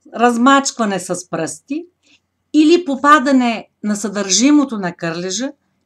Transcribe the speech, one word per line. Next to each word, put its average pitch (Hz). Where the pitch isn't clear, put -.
размачкване 240
с 175
пръсти 269
или 320
попадане 262
на 208
съдържимото 214
на 180
кърлежа 185